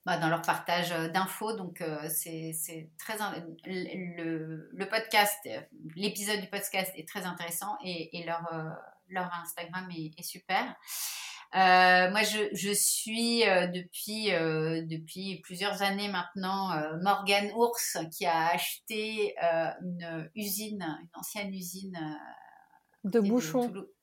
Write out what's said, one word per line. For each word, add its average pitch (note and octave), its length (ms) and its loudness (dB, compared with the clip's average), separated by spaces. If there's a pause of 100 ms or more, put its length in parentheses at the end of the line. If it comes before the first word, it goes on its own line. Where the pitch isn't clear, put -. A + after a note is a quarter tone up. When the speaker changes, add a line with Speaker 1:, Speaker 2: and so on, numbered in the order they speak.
Speaker 1:
bah, F3+ 140 4
dans D#3+ 100 4
leur D#3+ 140 2
partage, E3+ 500 2
euh, E3 160 0
d'infos, F#3+ 480 -2
donc, F3+ 240 -8
euh, D#3 340 -4
c'est, D#3+ 380 -6
c'est D#3+ 460 -8
très G#3+ 240 -6
in-, F3 200 -4 (220)
le, F3+ 580 -6
le, D#3+ 480 -6
le F#3+ 200 -6
podcast, G#3+ 440 2 (120)
euh, - 160 -6 (340)
l'épisode G3+ 460 -2
du F#3+ 80 -8
podcast F#3+ 440 -2
est D#3 140 -12
très F#3+ 160 -6
intéressant F3 580 -6
et, E3+ 380 -6
et E3+ 40 -10
leur, E3+ 280 -4
euh, D#3+ 160 -4 (400)
leur F3+ 240 -4 (100)
Instagram F3 540 -8
est, D#3+ 220 -8
est E3+ 40 -14
super. F#3 400 -2 (920)
Euh, F#3 560 10
moi, G#3+ 120 4
je, G3+ 300 2
je F#3+ 180 -2
suis, A3+ 800 4
euh, F3+ 200 6
depuis, G3 680 -2
euh, D#3+ 500 2
depuis E3 560 -6
plusieurs F#3+ 400 -4
années G3 280 2
maintenant, F#3+ 640 -2
euh, D#3 280 -2
Morgane G3+ 540 4
Ours, A#3 420 2 (160)
qui - 140 -2
a E3 220 4
acheté, G#3+ 960 -2
euh, E3 280 2 (100)
une E3+ 540 -6
usine, G#3 480 -4 (180)
une E3 140 -20
ancienne G3 400 -8
usine, F#3 420 -10
euh, - 1120 -10
à - 0 -
Speaker 2:
De A3+ 120 6
Speaker 1:
côté G3+ 80 4
de G#3 40 4
Speaker 2:
bouchons, A#3+ 360 2
Speaker 1:
Toulouse. F#3 200 -8 (140)